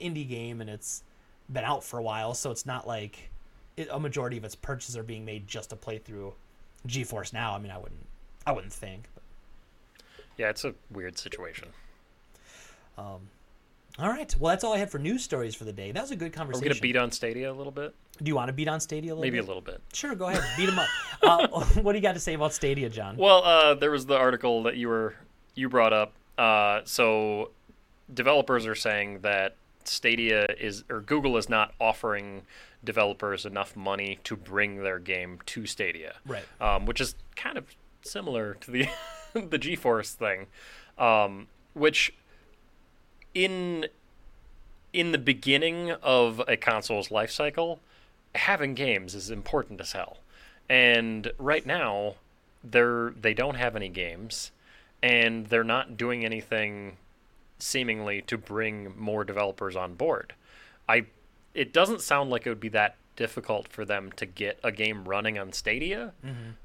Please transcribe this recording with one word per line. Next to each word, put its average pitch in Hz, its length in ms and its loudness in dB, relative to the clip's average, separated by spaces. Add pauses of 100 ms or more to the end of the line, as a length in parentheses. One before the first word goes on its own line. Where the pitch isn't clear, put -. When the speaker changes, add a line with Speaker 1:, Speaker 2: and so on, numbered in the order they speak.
Speaker 1:
indie 156 260 -6
game 117 340 -8
and 107 80 -12
it's - 340 -12 (440)
been 127 160 -6
out 139 200 -2
for 120 160 -10
a 113 40 -4
while, 110 300 -4
so 135 160 -6
it's - 160 -8
not 127 220 -8
like 107 420 -10 (480)
it, 156 140 -8
a 139 80 -4
majority 127 380 -4
of 107 60 -10
its 107 120 -12
purchases 123 420 -10
are 113 60 -8
being 110 220 -12
made 107 220 -10
just 107 220 -12
to 107 60 -14
play 110 240 -10
through 101 340 -12 (540)
GeForce 117 460 -6
Now. 110 200 -4
I 101 60 -6
mean, 101 120 -12
I 95 60 -12
wouldn't, 82 300 -14 (400)
I 147 40 2
wouldn't 104 220 -8
think. 101 300 -14 (100)
But. - 100 -20 (1120)
Speaker 2:
Yeah, 110 120 0
it's - 160 -4
a 123 100 -8 (160)
weird 90 260 -10
situation. - 520 -12 (1300)
Speaker 1:
Um, 98 240 -14 (800)
all 175 100 -2
right. 285 300 -4
Well, 160 120 4
that's 190 120 0
all 220 100 0
I 208 40 4
had 202 140 -2
for 143 80 -6
news 214 240 -2
stories 120 320 -4
for - 80 -14
the 110 100 -8
day. 98 180 -10
That 180 100 -4
was 277 100 -10
a 247 40 -6
good 170 100 -6
Speaker 2:
Are - 20 -4
we 160 40 -10
Speaker 1:
conversation. 139 380 -4
Speaker 2:
gonna 135 100 2
beat 123 160 2
on 123 160 2
Stadia 123 400 -4
a - 20 -8
little 139 180 -10
bit? 143 240 -8 (260)
Speaker 1:
Do 151 80 -2
you 151 60 2
wanna 131 180 0
beat 151 140 -2
on 156 120 0
Stadia 156 320 -6
a - 20 -6
little 160 100 -6
Speaker 2:
Maybe 123 160 0
Speaker 1:
bit? 101 60 0
Speaker 2:
a - 20 -8
little 92 140 -8
bit. 87 200 -12 (120)
Speaker 1:
Sure, 285 220 -6
go 185 120 -4
ahead. 180 160 0 (140)
Beat 190 120 2
'em 185 100 2
up. 151 140 2
Speaker 2:
<laughs> - 40 -4 (260)
Speaker 1:
Uh, 330 240 8
<laughs> 165 340 6
what 202 120 4
do 214 40 0
you 202 60 -2
got 190 100 4
to 175 60 -6
say 165 160 -2
about 151 180 0
Stadia, 139 360 0
John? 107 280 -8
Speaker 2:
Well, 185 260 10
uh, 160 300 10
there 147 160 4
was 139 160 0
the 139 100 4
article 123 480 4
that 120 140 0
you 120 100 -2
were, 113 280 0 (400)
you 131 120 -2
brought 120 260 6
up. 107 200 2 (240)
Uh, 107 460 4
so 110 680 2 (640)
developers 127 540 4
are 107 80 -4
saying 101 460 -2
that 98 340 0 (280)
Stadia 113 640 2 (140)
is, 104 320 -6
or 110 100 -6
Google 139 360 2
is 104 120 -2
not 110 320 2
offering 101 600 0 (400)
developers 104 640 0
enough 98 280 -6
money 98 500 -4
to 113 100 -8
bring 98 480 -2
their 95 160 -2
game 90 480 -6
to 107 180 -8
Stadia. 82 480 -6 (140)
Speaker 1:
Right. 107 180 -10 (160)
Speaker 2:
Um, 101 240 2
which 113 160 -2
is 123 140 -4 (200)
kind 262 220 -8
of - 80 -10 (380)
similar 120 580 -6
to - 100 -18
the 127 160 2 (160)
<laughs> - 140 -14 (240)
<laughs> 180 80 -10
the 151 100 0
GeForce 120 540 0
thing, 98 340 -4 (500)
um, 107 500 4 (260)
which 151 400 4 (1200)
in, 180 540 0 (1080)
in 170 180 2
the 156 60 4
beginning 143 760 2
of 123 560 4
a 117 100 2
console's 107 540 0
life 107 200 0
cycle, 165 480 -2 (560)
having 151 380 0
games 101 420 -2
is 95 140 -10
important 110 520 -4
as - 100 -10
hell. - 260 -8 (520)
And 117 680 4
right 139 280 0
now, 107 500 -2 (480)
they're, 120 480 4
they 110 220 0
don't 131 220 0
have 120 200 0
any 101 140 -6
games, 90 640 -8 (500)
and 113 460 4
they're 113 160 4
not 117 340 -2
doing 117 280 -2
anything 104 720 -4 (640)
seemingly 107 640 -2
to 117 140 -4
bring 107 600 -6
more 107 260 -2
developers 98 520 -4
on 92 200 -4
board. 135 380 -2 (560)
I, 113 160 4 (480)
it - 200 -2
doesn't 196 280 4
sound 139 280 2
like 120 160 -2
it 123 40 -2
would 110 100 -4
be 110 100 -8
that 104 260 2 (200)
difficult 113 540 -4
for 110 160 -10
them 98 280 -2
to - 120 -8
get 101 380 -6
a 117 80 0
game 104 340 -2
running 104 340 0
on 95 140 -8
Stadia, 180 600 -4 (120)
Speaker 1:
Mm-hmm. 120 260 -10 (140)